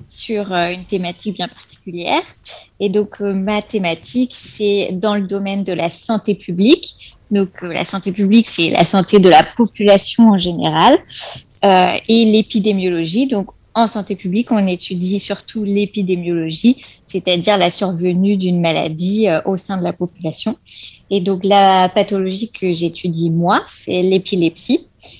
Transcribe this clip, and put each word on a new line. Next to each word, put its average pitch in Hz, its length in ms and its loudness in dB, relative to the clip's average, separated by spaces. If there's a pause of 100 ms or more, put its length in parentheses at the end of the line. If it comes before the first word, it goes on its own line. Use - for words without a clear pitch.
sur, 202 460 -8
euh, 175 200 0
une 180 140 -10
thématique 180 520 -6
bien 175 100 -6
particulière. - 760 -6 (580)
Et 202 80 0
donc, 208 320 -2
euh, 202 120 -2
ma 202 280 -2
thématique, 208 760 -4 (220)
c'est 202 340 0
dans 208 240 -2
le 208 60 -2
domaine 196 420 -6
de 180 100 -6
la 170 160 -2
santé 214 460 -4
publique. - 840 -2 (140)
Donc, 196 320 -2
euh, 175 100 -8
la 156 100 -4
santé 196 280 -6
publique, 208 360 2
c'est 170 220 -2
la 175 160 2
santé 196 340 2
de 185 80 8
la 160 160 8 (140)
population 208 720 4
en 202 80 6
général, 175 640 2 (680)
euh, 185 300 4 (120)
et 226 240 4
l'épidémiologie. 190 920 0
Donc, 214 220 -4 (260)
en 226 140 2
santé 208 280 -8
publique, 196 360 -4
on 208 160 2
étudie 185 500 -4
surtout 202 460 -8
l'épidémiologie, 185 1200 -2 (220)
c'est-à-dire 180 500 0
la 175 140 2
survenue 185 680 0
d'une 180 240 0
maladie, 170 680 -2
euh, 160 180 0
au 190 120 -2
sein 190 200 -8
de 180 60 -4
la 175 100 -4
population. 175 640 -8 (520)
Et 196 120 0
donc, 180 220 -2
la 190 460 6
pathologie 202 600 -2
que 185 220 -2
j'étudie, 165 580 -2
moi, 170 360 0
c'est - 360 -4
l'épilepsie. 185 840 -2 (340)